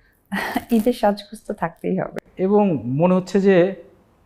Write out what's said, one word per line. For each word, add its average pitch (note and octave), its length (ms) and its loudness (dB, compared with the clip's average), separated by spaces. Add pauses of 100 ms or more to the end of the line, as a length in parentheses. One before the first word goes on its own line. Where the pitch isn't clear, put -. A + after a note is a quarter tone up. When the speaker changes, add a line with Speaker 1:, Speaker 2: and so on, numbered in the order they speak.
(320)
Speaker 1:
<laughs> - 400 -8
ঈদের A#3+ 220 2
সাজগোজ G#3 540 -2
তো G#3+ 60 -6
থাকতেই F3+ 460 -6
হবে। - 200 -8 (180)
Speaker 2:
এবং F#3+ 460 2
মনে D3 300 2
হচ্ছে F#3 280 0
যে F#3+ 340 4 (500)